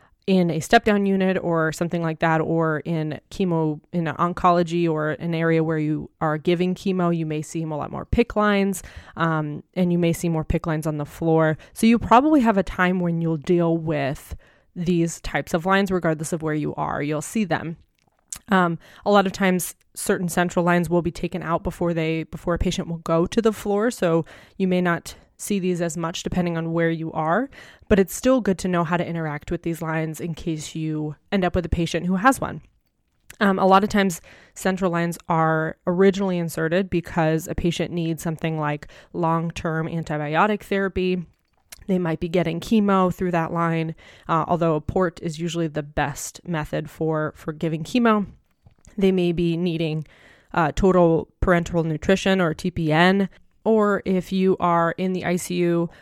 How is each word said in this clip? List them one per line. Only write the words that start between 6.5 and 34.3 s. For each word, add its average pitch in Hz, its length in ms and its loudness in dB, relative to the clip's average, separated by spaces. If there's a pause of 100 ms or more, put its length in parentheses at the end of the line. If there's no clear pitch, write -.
chemo, 175 420 0
you 160 120 -4
may 156 160 -6
see 165 180 -8
a 160 60 -6
lot 151 240 -6
more - 140 -8
pic - 300 0
lines, 202 460 2 (360)
um, 156 440 -2 (140)
and 180 160 2
you 175 80 2
may 170 120 2
see 170 160 -2
more 160 160 0
pic - 220 -2
lines 156 220 -2
on 151 100 -4
the 147 80 -4
floor. 160 540 2 (140)
So - 120 0
you 226 140 6
probably 269 420 6
have 220 160 4
a 190 60 2
time 180 380 0
when 170 200 -2
you'll 165 160 0
deal 165 400 2
with 151 580 -4 (400)
these 170 460 0
types - 320 -4
of 170 140 -2
lines, 190 240 2
regardless 165 420 0
of 160 80 -4
where 156 140 -2
you 147 180 -4
are, 147 300 -4
you'll 151 180 -2
see 220 220 -4
them. 165 340 -4 (720)
Um, 175 300 2 (260)
a 208 60 2
lot 196 160 6
of 185 40 -2
times, 185 440 0 (180)
certain 185 340 -2
central 175 380 0
lines 175 240 2
will 175 140 2
be 170 80 -2
taken 175 320 -8
out 165 180 -2
before 175 320 -2
they, 160 300 -2
before 170 320 -4
a - 20 -6
patient 180 300 -2
will 165 100 -6
go 165 300 2
to 226 160 0
the 220 100 2
floor. 208 380 -2
So 165 340 0 (320)
you 190 100 0
may 180 140 2
not 175 320 -2 (240)
see 202 220 -4
these 180 220 -2
as 170 160 -4
much 170 260 -6
depending 175 340 -2
on 165 140 -4
where 165 180 2
you 160 220 -4
are, 170 380 0 (400)
but 202 100 6
it's - 160 0
still 262 240 4
good 190 180 0
to 190 120 -4
know 175 160 2
how 170 100 0
to 170 100 0
interact 156 460 -6
with 175 120 -6
these 165 180 -4
lines 160 400 -4
in 165 120 -6
case 156 420 -8
you 156 380 -4 (160)
end 196 140 0
up 175 100 0
with 180 120 0
a 165 40 -6
patient 165 360 -2
who 185 100 0
has 240 240 2
one. - 220 -6 (800)
Um, 196 180 2
a 190 60 2
lot 190 180 6
of 208 60 -2
times, 196 320 2 (320)